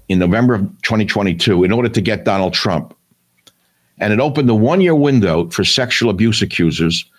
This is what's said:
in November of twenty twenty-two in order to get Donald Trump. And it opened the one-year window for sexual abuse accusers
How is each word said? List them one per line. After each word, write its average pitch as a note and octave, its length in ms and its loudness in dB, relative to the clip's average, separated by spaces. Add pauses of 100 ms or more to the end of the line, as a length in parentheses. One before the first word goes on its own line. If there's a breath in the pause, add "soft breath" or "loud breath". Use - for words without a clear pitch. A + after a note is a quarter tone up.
in F#2 100 0
November A2 360 2
of G2 280 -4
twenty G#2+ 220 -2
twenty-two G2 600 0
in F#2 80 2
order A#2+ 160 0
to A2+ 120 -2
get G#2 240 -4
Donald F#2+ 300 -2
Trump. - 420 -4 (1000 soft breath)
And G#2+ 140 -2
it G#2+ 80 0
opened C#3 280 0
the A2+ 60 4
one-year D#3+ 400 2
window G2+ 560 2
for - 140 -2
sexual A#2+ 460 -2
abuse G#2+ 320 0
accusers E2+ 640 -2 (140 soft breath)